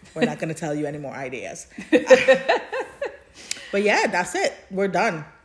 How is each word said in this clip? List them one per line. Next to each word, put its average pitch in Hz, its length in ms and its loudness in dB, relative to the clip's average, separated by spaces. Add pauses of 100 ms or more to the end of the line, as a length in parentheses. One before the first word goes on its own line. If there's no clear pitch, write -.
(140)
We're 165 100 0
not 151 140 -6
gonna 160 140 -4
tell 151 220 -4
you 151 100 -4
any 147 140 -8
more 135 140 -12
ideas. 127 580 -12
<laughs> - 1400 4 (640)
But 202 80 0
yeah, 220 240 2
that's 180 300 -2
it. 339 180 0 (160)
We're 190 180 -2
done. 175 380 -2 (200)